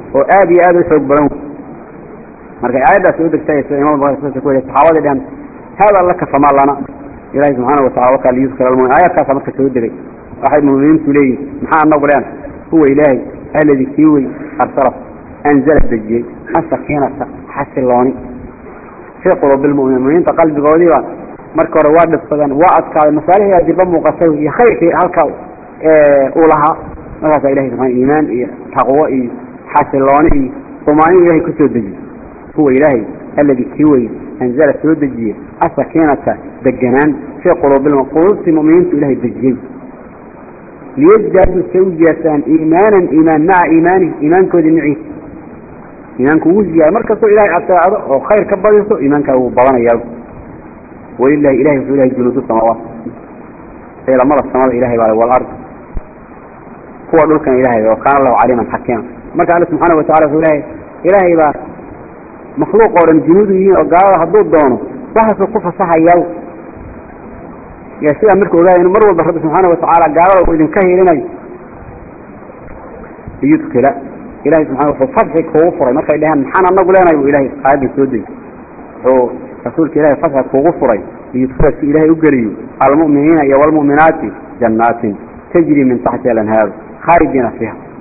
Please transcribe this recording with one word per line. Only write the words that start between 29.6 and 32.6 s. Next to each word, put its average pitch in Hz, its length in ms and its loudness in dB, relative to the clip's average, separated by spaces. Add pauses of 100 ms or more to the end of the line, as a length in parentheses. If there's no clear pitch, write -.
xasilooni 143 640 2
iyo 131 200 0 (280)
tumaaniin 160 440 4
Ilaahay 165 180 4
ku 156 120 -4
soo 143 140 2
dejiyey. 104 300 -6 (540)
Huwa 147 220 2